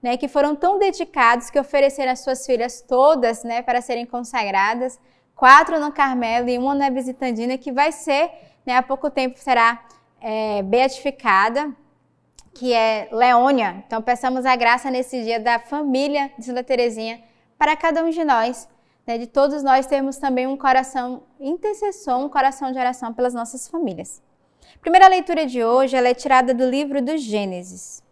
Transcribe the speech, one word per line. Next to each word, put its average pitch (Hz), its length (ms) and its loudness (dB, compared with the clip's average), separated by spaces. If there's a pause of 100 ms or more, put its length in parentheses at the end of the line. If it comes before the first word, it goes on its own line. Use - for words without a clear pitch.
né, 247 140 -2
que 285 100 -4
foram 285 300 0
tão 359 240 2
dedicados, 254 680 2
que 285 120 0
ofereceram 277 500 0
as 254 80 -4
suas 262 260 -6
filhas 240 380 -2
todas, 247 600 2
né, 233 180 -4
para 247 180 0
serem 240 240 -6
consagradas, 240 920 -2 (340)
quatro 302 460 8
no 294 140 -4
Carmelo 247 560 0
e 247 100 -2
uma 269 160 0
na 277 160 0
Visitandina, 254 680 -4
que 262 140 -10
vai 285 220 0
ser, 311 400 -2 (340)
né, 247 100 0
há 254 60 2
pouco 269 260 -4
tempo 262 300 -4
será, 233 420 2 (400)
é, 220 440 -4
beatificada, 247 1080 0 (800)
que 247 200 -4
é 220 400 0
Leônia. 240 760 2
Então, 220 160 -6
peçamos 254 420 -2
a 254 120 2
graça 240 340 2
nesse 254 320 -4
dia 226 160 -4
da 233 220 0
família 285 760 -4
de 226 100 -16
Santa 247 180 -6
Terezinha 233 580 -4 (340)
para 302 200 0
cada 330 260 -2
um 330 80 0
de 320 140 -4
nós, 247 440 0 (380)
né, 233 120 -6
de 233 100 -10
todos 285 340 0
nós 269 240 4
termos 269 300 -2
também 262 320 -2
um 277 80 -4
coração 262 680 -2 (160)
intercessor, 359 800 -4
um 277 100 -4
coração 277 440 0
de 262 80 -6
oração 247 340 -4
pelas 247 200 -2
nossas 240 340 -10
famílias. 208 520 -6 (540)
A - 60 -20
primeira 370 260 4
leitura 349 400 2
de 247 160 -4
hoje, 254 320 0
ela 247 140 2
é 247 60 2
tirada 254 380 0
do 254 160 0
livro 277 320 -2
do 277 160 -4
Gênesis. 196 960 -8